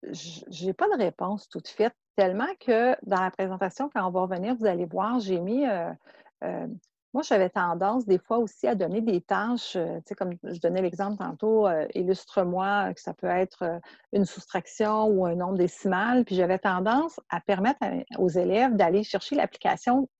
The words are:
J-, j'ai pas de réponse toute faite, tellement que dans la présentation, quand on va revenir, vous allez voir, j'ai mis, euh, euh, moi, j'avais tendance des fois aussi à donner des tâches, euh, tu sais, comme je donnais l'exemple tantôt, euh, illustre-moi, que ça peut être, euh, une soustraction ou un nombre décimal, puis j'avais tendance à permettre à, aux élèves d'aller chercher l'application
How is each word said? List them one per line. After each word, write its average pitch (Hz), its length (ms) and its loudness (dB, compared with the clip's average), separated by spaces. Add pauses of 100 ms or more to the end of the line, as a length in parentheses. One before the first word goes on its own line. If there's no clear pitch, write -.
(100)
J-, 165 380 -14
j'ai 180 240 -4
pas 359 160 0
de 403 80 2
réponse 190 520 -4
toute - 200 -12
faite, 220 260 -2 (220)
tellement 196 320 2 (120)
que 247 440 2
dans 185 160 0
la 185 100 0
présentation, 190 640 -4
quand 196 140 -2
on 180 40 0
va 180 120 0
revenir, 185 320 -2
vous 220 120 -2
allez 175 200 0
voir, 196 340 -2
j'ai 190 200 0
mis, 233 260 0
euh, 175 240 -2 (540)
euh, - 220 -6 (460)
moi, 269 100 -2
j'avais 196 280 2
tendance 190 560 0
des 190 120 4
fois 226 200 -2
aussi 233 300 -2
à 240 80 2
donner 185 240 -2
des 220 200 0
tâches, 214 540 -2
euh, 170 260 -2
tu - 80 -18
sais, 202 60 -8
comme 180 200 -6 (100)
je 170 160 -8
donnais 175 220 0
l'exemple 196 340 -4
tantôt, 214 500 0
euh, 160 280 0
illustre-moi, 190 1000 0
que - 60 -20
ça - 140 -10
peut - 120 -8
être, 180 360 -2
euh, 170 160 -4 (340)
une 196 140 2
soustraction 214 800 -2
ou 190 200 4
un 170 80 0
nombre 180 220 -2
décimal, 196 680 2
puis 196 120 -4
j'avais 185 220 2
tendance 214 600 0 (120)
à 170 100 -2
permettre 202 420 0
à, - 380 -4
aux 185 80 4
élèves 185 480 2
d'aller 190 260 4
chercher - 320 -4
l'application 254 720 0 (120)